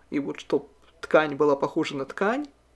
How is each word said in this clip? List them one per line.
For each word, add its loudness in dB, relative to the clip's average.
и -2
вот, -8
чтоб -2
ткань 2
была 4
похожа -2
на -4
ткань, -2